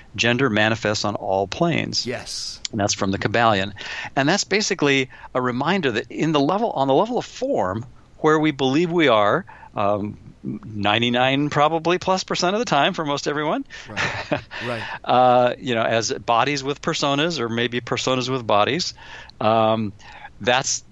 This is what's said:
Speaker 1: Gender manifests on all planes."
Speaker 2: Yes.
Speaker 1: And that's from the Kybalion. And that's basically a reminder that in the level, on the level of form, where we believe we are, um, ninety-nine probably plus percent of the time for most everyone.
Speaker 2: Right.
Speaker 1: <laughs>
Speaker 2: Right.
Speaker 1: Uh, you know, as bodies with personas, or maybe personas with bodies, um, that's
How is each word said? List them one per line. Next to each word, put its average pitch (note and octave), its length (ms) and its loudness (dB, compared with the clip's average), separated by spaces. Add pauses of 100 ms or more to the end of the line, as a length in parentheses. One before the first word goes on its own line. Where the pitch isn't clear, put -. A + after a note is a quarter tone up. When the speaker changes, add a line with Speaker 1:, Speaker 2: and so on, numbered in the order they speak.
(160)
Speaker 1:
Gender B2 340 2
manifests G#2+ 540 2
on G#2 100 -2
all G2 320 0
planes." A2+ 600 -2
Speaker 2:
Yes. - 540 -10 (120)
Speaker 1:
And A2 80 -4
that's G2+ 140 0
from G2 180 -2
the G2 60 -2
Kybalion. G#2+ 540 0 (440)
And C#3 120 2
that's G3 140 2
basically D3 680 0 (220)
a C3 80 -2
reminder C3+ 520 0
that A2 180 -4
in D3+ 220 -2
the D3+ 80 2
level, F#3+ 320 0
on C#3 160 0
the C3+ 60 4
level G#3+ 240 2
of D#3+ 60 -4
form, A#2 640 -4 (320)
where D#3 200 4
we D#3 120 2
believe C#3+ 400 2
we E3 160 4
are, A2+ 380 4 (320)
um, G#2 420 -2 (240)
ninety-nine A#2+ 1080 0
probably D#3+ 480 2
plus F#3 260 -2
percent F3+ 320 0
of - 20 -2
the A#3+ 60 -2
time E3 300 2
for E3 100 -4
most C#3+ 240 -2
everyone. D3+ 360 -2 (240)
Speaker 2:
Right. - 600 -4
Speaker 1:
<laughs> - 180 -10
Speaker 2:
Right. A#2 160 -6 (220)
Speaker 1:
Uh, B2 540 6
you B2 180 -4
know, A2+ 60 0
as A#2 300 0
bodies B2+ 520 2
with C#3 180 -4
personas, D3+ 560 0
or A#2 100 -2
maybe A#2 320 -2
personas B2+ 480 -2
with C3 180 -4
bodies, A2 460 2 (480)
um, A2 520 2 (500)
that's B2 500 0